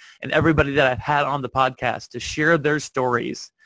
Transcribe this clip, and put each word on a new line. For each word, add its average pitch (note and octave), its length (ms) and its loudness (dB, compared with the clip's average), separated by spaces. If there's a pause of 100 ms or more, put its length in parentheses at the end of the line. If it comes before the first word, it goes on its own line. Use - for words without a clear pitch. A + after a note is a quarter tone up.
(220)
and - 100 -6
everybody D3+ 420 2
that C#3 160 4
I've B2 80 -2
had D3 280 0
on C3+ 160 -4
the B2 60 -6
podcast C3 600 -2
to A#2+ 100 -12
share D#3 380 2
their D3+ 220 0
stories - 720 -4 (140)